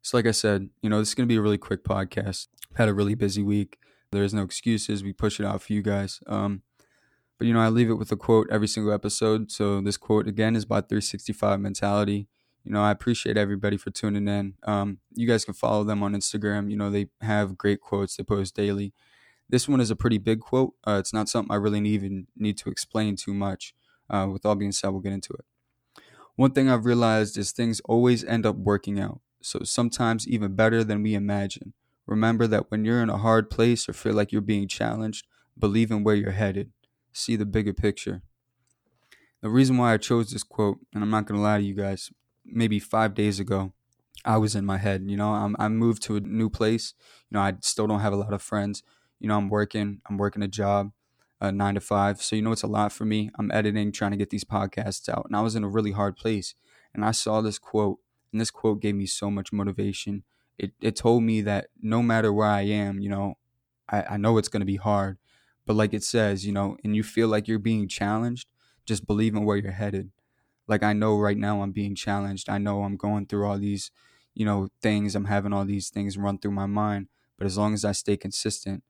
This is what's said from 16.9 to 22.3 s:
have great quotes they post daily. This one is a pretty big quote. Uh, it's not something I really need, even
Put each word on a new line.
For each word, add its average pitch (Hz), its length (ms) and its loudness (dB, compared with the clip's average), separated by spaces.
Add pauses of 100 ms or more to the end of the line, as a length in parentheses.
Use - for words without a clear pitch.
have 104 380 0
great 101 200 2
quotes 98 360 -4
they 95 80 -10
post 98 320 -2
daily. 101 360 -2 (560)
This 123 220 0
one 135 100 4
is 110 120 2
a 107 40 0
pretty 113 220 2
big 110 220 0
quote. 127 340 0 (100)
Uh, 104 160 2
it's - 140 -4
not 107 160 -2
something 110 240 -2
I 104 40 0
really 104 220 2
need, 104 140 0
even 98 320 -4 (100)